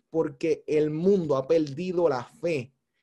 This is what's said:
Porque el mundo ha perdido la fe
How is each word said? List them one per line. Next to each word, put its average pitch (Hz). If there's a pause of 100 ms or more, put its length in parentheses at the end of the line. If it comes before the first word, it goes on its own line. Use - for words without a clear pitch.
Porque 160
el 151
mundo 165
ha 135
perdido 165
la 127
fe 151 (300)